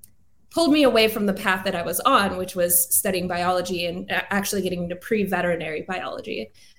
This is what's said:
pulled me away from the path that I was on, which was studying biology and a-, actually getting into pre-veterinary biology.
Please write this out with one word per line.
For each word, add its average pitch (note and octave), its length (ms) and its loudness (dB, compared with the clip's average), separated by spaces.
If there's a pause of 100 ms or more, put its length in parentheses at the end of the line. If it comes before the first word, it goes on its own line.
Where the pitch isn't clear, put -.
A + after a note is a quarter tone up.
(540)
pulled E4 200 4
me D4+ 100 6
away A3+ 240 6
from G#3+ 200 0
the F#3+ 60 2
path F#3+ 300 -2
that F#3 120 -2
I E3+ 60 -4
was E3+ 200 -4
on, G3+ 340 4
which F#3 220 -6
was F3 360 2
studying F#3 320 0
biology F3+ 600 0
and F#3 260 -6
a-, F#3+ 220 -2
actually G3 280 0
getting F3+ 220 -2
into F3 140 -6
pre-veterinary F3 880 -2
biology. - 680 -8 (280)